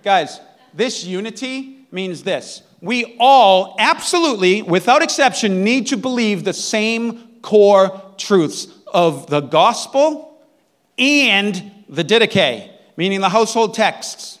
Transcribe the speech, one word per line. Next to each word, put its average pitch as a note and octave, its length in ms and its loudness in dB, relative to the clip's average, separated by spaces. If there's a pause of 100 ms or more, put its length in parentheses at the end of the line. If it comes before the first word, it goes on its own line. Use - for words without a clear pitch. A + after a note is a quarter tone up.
Guys, F3+ 340 0 (340)
this B3 300 -4
unity A3+ 720 -10 (140)
means F3+ 320 -8
this. - 400 -8 (180)
We A#3 380 -6
all, G#3 600 4
absolutely, G#3+ 840 0
without G#3+ 400 2
exception, A#3 640 0
need A#3+ 240 0
to C#4 80 -2
believe G#3+ 480 -2
the F#3 80 -2
same A3+ 920 -6
core G3+ 600 4 (160)
truths E3+ 500 -2 (180)
of E3 420 0
the C#3+ 120 0
gospel A3+ 1000 -2 (580)
and G#3+ 880 0
the D#3 160 -4
Didache, E3 680 0 (260)
meaning F#3+ 240 -2
the G3 80 0
household A3 460 0
texts. - 680 -6